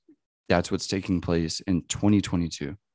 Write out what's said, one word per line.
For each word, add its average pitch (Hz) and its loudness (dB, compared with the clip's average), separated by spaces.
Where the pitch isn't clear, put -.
that's 87 4
what's - -4
taking 95 -2
place 85 -2
in 90 0
twenty 104 2
twenty-two. 85 -4